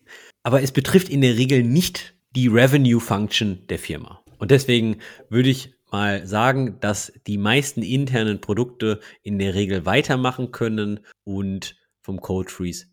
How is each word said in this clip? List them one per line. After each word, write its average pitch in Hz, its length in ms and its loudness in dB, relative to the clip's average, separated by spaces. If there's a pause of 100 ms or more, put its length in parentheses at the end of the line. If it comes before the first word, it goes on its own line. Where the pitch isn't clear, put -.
(420)
Aber 131 220 2
es 135 80 -2
betrifft 185 380 2
in 139 120 0
der 123 160 4
Regel 127 240 4
nicht 131 540 0 (200)
die 127 120 4
Revenue 123 540 4
Function 101 640 -2
der 87 100 -4
Firma. - 460 -12 (160)
Und 110 100 -2
deswegen 120 480 4 (320)
würde 127 200 4
ich - 260 -4 (160)
mal 101 340 -2
sagen, 120 540 0
dass 101 340 -4 (140)
die 104 100 -4
meisten 120 460 0
internen 113 580 -2
Produkte 110 600 -2 (200)
in 101 160 -4
der 98 160 -2
Regel 95 320 -2
weitermachen 127 640 0
können 107 500 -4 (220)
und 98 520 -6 (260)
vom 95 180 -10
Code 92 300 -4
Freeze 87 440 -8